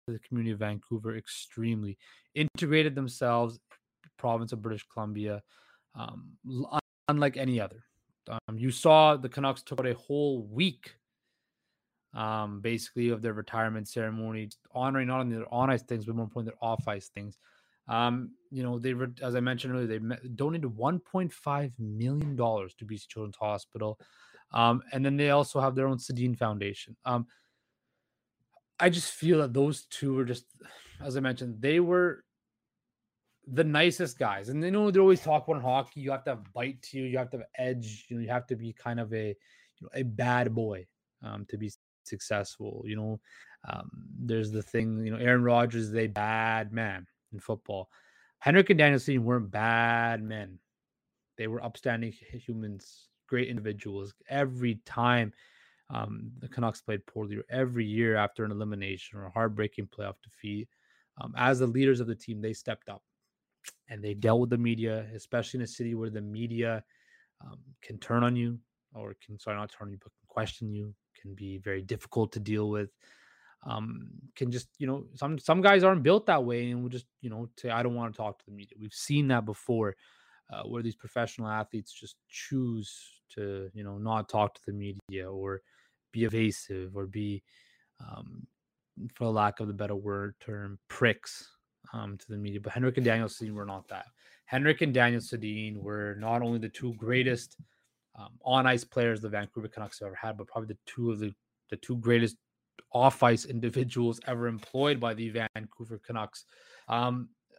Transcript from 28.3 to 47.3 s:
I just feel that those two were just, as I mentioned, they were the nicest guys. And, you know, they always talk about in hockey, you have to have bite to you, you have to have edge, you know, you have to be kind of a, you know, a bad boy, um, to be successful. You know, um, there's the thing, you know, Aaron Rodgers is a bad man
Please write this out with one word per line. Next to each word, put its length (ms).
I 100
just 240
feel 260
that 140
those 320
two 280
were 120
just, 200
as 140
I 60
mentioned, 400
they 180
were 460
the 160
nicest 560
guys. 300
And, 120
you 100
know, 200
they 80
always 220
talk 260
about 100
in 60
hockey, 380
you 100
have 140
to 60
have 220
bite 300
to 140
you, 80
you 120
have 140
to 60
have 80
edge, 520
you 80
know, 40
you 60
have 200
to 100
be 160
kind 260
of 140
a, 140
you 540
know, 120
a 100
bad 500
boy, 320
um, 240
to 100
be 140
successful. 800
You 120
know, 220
um, 200
there's 320
the 100
thing, 440
you 60
know, 60
Aaron 260
Rodgers 440
is 80
a 120
bad 680
man 340